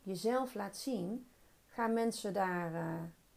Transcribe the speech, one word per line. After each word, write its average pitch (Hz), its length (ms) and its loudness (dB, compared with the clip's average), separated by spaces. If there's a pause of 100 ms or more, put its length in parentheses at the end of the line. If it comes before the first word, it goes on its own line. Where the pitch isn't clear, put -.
jezelf 233 520 0
laat 196 220 -6
zien, 233 500 -2 (420)
gaan 226 240 0
mensen 226 400 2
daar, 180 420 2
eh, 165 280 -2 (340)